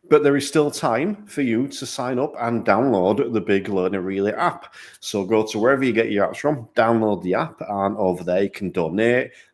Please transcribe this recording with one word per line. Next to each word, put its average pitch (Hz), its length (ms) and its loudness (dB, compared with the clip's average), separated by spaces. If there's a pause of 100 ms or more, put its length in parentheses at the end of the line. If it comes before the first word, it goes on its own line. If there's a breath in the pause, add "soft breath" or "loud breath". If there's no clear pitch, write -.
but 147 120 6
there 143 140 4
is 139 100 -2
still 147 240 2
time 147 560 -4
for - 160 -8
you 123 280 0
to - 160 -12
sign 127 340 -6
up 143 180 -2
and 117 280 -2
download 107 680 2
the 110 80 0
Big 98 300 0
Learner 95 320 0
Relay 98 320 -2
app. - 420 -4 (240 loud breath)
So - 240 -4
go 107 240 2
to 110 100 -6
wherever 127 280 2
you 123 80 2
get 113 180 2
your 101 160 2
apps - 100 -6
from, 139 380 -4
download 113 480 2
the 90 120 0
app, 156 260 -4
and 101 340 -2
over 92 260 0
there 90 220 0
you 98 60 -2
can 95 200 -8
donate. 107 600 0 (220 soft breath)